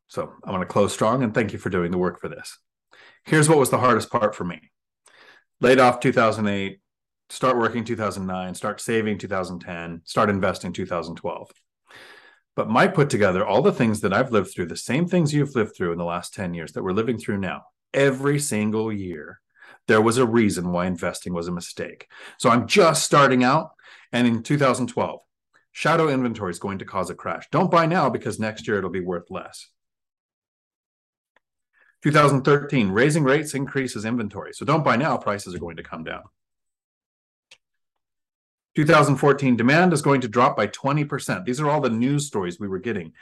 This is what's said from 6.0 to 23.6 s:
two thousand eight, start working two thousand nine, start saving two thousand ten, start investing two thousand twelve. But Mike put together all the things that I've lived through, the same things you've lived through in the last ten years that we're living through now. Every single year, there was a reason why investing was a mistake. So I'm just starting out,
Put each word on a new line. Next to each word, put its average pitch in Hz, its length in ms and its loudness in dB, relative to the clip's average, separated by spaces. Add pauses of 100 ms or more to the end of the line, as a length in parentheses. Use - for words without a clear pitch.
two 131 120 2
thousand 110 360 2
eight, 98 320 -4 (480)
start 127 300 0
working 113 260 0
two 113 120 -6
thousand 98 300 -4
nine, 92 280 -6
start 104 260 -8
saving 107 380 -2
two 95 100 -10
thousand 92 300 -6
ten, 85 460 -12
start 110 260 0
investing 95 420 -2
two 90 140 -8
thousand 85 300 -6
twelve. - 340 -12 (1040)
But 110 160 -4
Mike 170 240 4
put 147 160 2
together 98 340 2
all 104 160 2
the 190 100 4
things 110 300 0
that 95 140 0
I've 117 180 0
lived 98 220 0
through, 92 120 -6
the 82 100 -10
same 151 300 -4
things 170 280 2
you've 143 220 0
lived 110 200 -2
through 87 160 -2
in 85 60 -6
the 87 60 -6
last 87 280 -8
ten 90 220 -8
years 80 180 -10
that - 100 -8
we're 92 100 -4
living 113 260 -2
through 110 180 -6
now. 85 280 -6 (280)
Every 139 460 0
single 110 520 -2
year, 90 520 -10 (460)
there 110 120 6
was 113 160 4
a 131 80 4
reason 98 480 2
why 87 140 0
investing 90 480 -6
was 85 140 -6
a 90 40 -6
mistake. - 560 -12 (300)
So 127 100 0
I'm 117 180 2
just 165 380 4
starting 131 400 4
out, 143 280 2 (380)